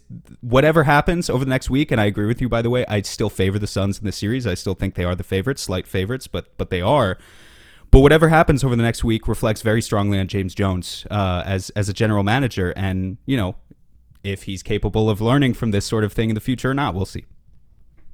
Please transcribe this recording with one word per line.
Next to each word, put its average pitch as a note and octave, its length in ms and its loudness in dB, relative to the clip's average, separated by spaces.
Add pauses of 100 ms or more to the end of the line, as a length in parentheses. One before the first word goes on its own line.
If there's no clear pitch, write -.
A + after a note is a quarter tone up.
(400)
whatever C#3+ 440 4
happens D3 440 2
over B2+ 160 0
the C3+ 60 -4
next B2+ 200 -2
week, C#3 200 0
and B2 100 2
I G#2 60 2
agree G#2 200 -2
with A#2+ 140 -2
you, B2+ 80 -2
by A#2 140 0
the A#2 80 0
way, B2 160 0
I G#2 160 -2
still - 280 -4
favor F#2+ 280 0
the G2+ 80 -4
Suns G2 320 -2
in G2 60 -12
this F#2+ 120 -6
series. B2 300 -4
I F#2 80 -2
still F#2+ 200 -6
think F#2+ 200 -4
they F2+ 100 -4
are F2+ 100 -2
the F2 100 -10
favorites, F#2+ 380 -4
slight F#2 240 -6
favorites, G2+ 400 -6
but, - 300 -12
but - 140 -8
they F2+ 100 -2
are. G#2+ 380 0 (720)
But C3+ 100 10
whatever D#3 280 8
happens D#3+ 360 4
over B2+ 120 0
the A#2 60 2
next A#2 220 -2
week A2+ 240 0
reflects A2 340 -2
very A2 200 0
strongly G2+ 360 0
on F#2+ 100 -2
James F#2+ 260 -4
Jones, F#2 560 -4
uh, F#2 340 0
as, F#2+ 260 -4
as G2+ 180 -4
a G2+ 40 -6
general G#2+ 300 0
manager. G#2 540 0
And, F#2+ 500 -4
you C3+ 100 -2
know, G2+ 200 -4 (680)
if G2 220 -8
he's F#2+ 180 -10
capable G#2+ 480 0
of G2+ 100 -2
learning B2 340 2
from A2+ 180 -4
this G2+ 120 0
sort A2 200 0
of G2+ 80 -4
thing A2+ 180 -2
in A2+ 40 0
the G#2+ 60 -4
future B2+ 300 -4
or C3+ 40 -2
not, C#3 200 -4
we'll F#2+ 120 -4
see. - 200 -14 (880)